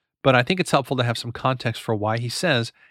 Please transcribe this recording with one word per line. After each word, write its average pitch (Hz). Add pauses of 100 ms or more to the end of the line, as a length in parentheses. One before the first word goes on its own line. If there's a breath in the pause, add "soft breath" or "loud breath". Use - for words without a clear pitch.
(240)
but 131
I 123
think 123
it's -
helpful 139
to 123
have 120
some 120
context 123
for 113
why 107
he 120
says 135 (180 soft breath)